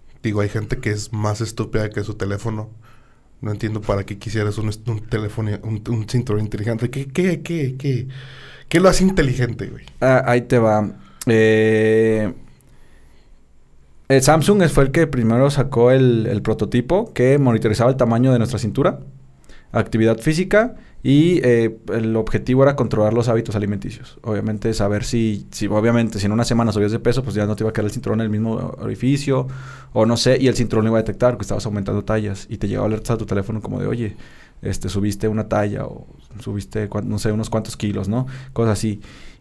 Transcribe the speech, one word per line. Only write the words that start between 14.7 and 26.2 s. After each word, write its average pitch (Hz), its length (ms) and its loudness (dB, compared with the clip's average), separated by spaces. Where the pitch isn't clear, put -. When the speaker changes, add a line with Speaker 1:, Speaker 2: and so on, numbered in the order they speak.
Speaker 2:
fue 139 140 6
el 135 60 0
que 165 140 4
primero 127 460 2
sacó 123 400 4
el, 123 340 4
el 98 160 0
prototipo 123 720 0
que 131 240 4
monitorizaba 117 540 4
el 131 60 0
tamaño 123 360 4
de 120 60 4
nuestra 107 180 0
cintura, 131 440 -2
actividad 110 460 0
física 185 580 0
y, 156 400 4
eh, 117 340 4
el 110 240 0
objetivo 123 460 2
era 139 120 4
controlar 110 380 2
los 117 160 2
hábitos 113 260 0
alimenticios. 101 680 -6
Obviamente 107 500 -4
saber 104 320 0
si, 113 460 -2
si, - 160 -6
obviamente, 107 520 2
si 98 60 -2